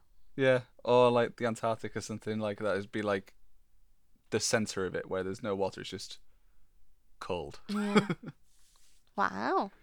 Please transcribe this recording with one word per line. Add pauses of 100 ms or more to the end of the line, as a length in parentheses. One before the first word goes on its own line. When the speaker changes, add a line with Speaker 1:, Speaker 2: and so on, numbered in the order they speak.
(360)
Speaker 1:
Yeah, (240)
or,
like,
the
Antarctic
or
something
like
that.
It'd
be,
like, (960)
the
center
of
it
where
there's
no
water.
It's
just (1000)
cold.
Speaker 2:
Yeah.
Speaker 1:
<laughs> (1000)
Speaker 2:
Wow. (120)